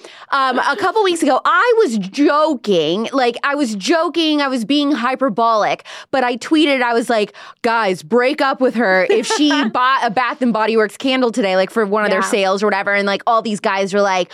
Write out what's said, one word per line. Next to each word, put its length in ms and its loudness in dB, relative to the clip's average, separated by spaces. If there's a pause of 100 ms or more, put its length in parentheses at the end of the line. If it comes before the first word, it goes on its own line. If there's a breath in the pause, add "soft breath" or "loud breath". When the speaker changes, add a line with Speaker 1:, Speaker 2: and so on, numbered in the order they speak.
(300 loud breath)
Speaker 1:
Um, 300 0
a 160 0
couple 260 0
weeks 180 0
ago, 240 2
I 340 2
was 200 2
joking. 1160 0
Like, 300 0
I 140 -2
was 180 -2
joking. 640 0
I 60 0
was 180 -2
being 280 0
hyperbolic. 920 0 (280 loud breath)
But 100 0
I 140 0
tweeted, 440 0
I 140 0
was 160 0
like, 220 0 (300 loud breath)
"Guys, 420 0
break 360 0
up 200 0
with 160 0
her 340 2
if 160 0
she 240 2
Speaker 2:
<laughs> 200 0
Speaker 1:
bought 340 0
a 60 0
Bath 320 -2
and 100 2
Body 240 0
Works 200 0
candle 360 0
today, 240 0
like, 160 0
for 120 0
one 200 0
of 60 0
their 100 0
Speaker 2:
Yeah. 100 -2
Speaker 1:
sales 320 0
or 60 2
whatever." 260 0
And, 100 0
like, 220 -2
all 160 2
these 160 -4
guys 340 -2
were 80 2
like, 340 0